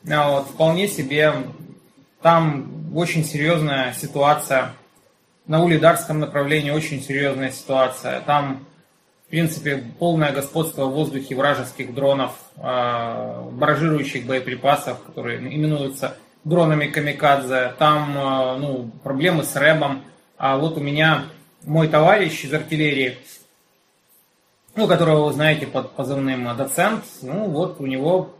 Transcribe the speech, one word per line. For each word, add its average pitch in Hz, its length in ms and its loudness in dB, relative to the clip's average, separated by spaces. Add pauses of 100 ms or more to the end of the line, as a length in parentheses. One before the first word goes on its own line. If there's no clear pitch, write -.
(100)
а 147 200 2
вот, 139 180 0
вполне 160 400 2
себе 151 440 2 (880)
там 160 720 2
очень 165 300 0
серьезная 147 680 0
ситуация. 139 800 0 (760)
На 156 160 2
Улидарском 156 560 4
направлении 147 520 0
очень 147 320 -4
серьезная 135 480 -2
ситуация. 131 680 -2
Там, 139 460 -2 (600)
в - 40 -20
принципе, 156 460 -2 (220)
полное 160 340 2
господство 143 540 -2
в 131 60 -2
воздухе 135 440 -4
вражеских 131 580 -2
дронов, 139 380 0 (240)
а, 120 840 -4 (100)
баражирующих 143 760 0
боеприпасов, 131 760 -2
которые 120 340 -8
именуются 139 760 -4 (280)
дронами 156 420 2
«Камикадзе». 139 920 0
Там, 151 380 2
а, 131 400 0
ну, 131 340 -6 (140)
проблемы 143 400 0
с - 100 -8
рэбом. 143 480 2 (360)
А 135 180 0
вот 156 220 -2
у - 20 -6
меня 147 440 2 (400)
мой 156 240 2
товарищ 160 560 4
из 139 80 -6
артиллерии, 147 680 -2 (1600)
ну, 214 140 0
которого 160 380 4
вы 147 60 0
знаете 151 340 0
под 127 280 -4
позывным 131 600 -4
«Доцент», 170 480 -2 (180)
ну, 165 260 -6
вот 170 320 -4
у 139 60 -6
него 143 540 0